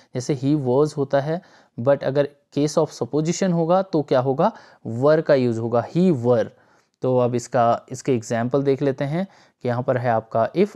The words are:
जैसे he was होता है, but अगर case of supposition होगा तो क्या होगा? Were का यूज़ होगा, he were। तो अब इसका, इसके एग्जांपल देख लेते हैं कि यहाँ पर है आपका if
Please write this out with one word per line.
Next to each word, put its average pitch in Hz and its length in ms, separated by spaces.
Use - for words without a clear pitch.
जैसे 131 220
he 139 200
was 139 300
होता 139 240
है, 160 220
but 139 240
अगर 139 240
case 147 200
of 151 120
supposition 160 640
होगा 170 300
तो 165 200
क्या 135 180
होगा? 139 320
Were 139 360
का 151 120
यूज़ 120 260
होगा, 117 360
he 180 180
were। 120 320
तो 127 160
अब 123 160
इसका, 117 560
इसके 131 240
एग्जांपल 120 480
देख 139 200
लेते 139 220
हैं 165 220
कि 127 60
यहाँ 120 140
पर 123 140
है 120 140
आपका 113 420
if 202 240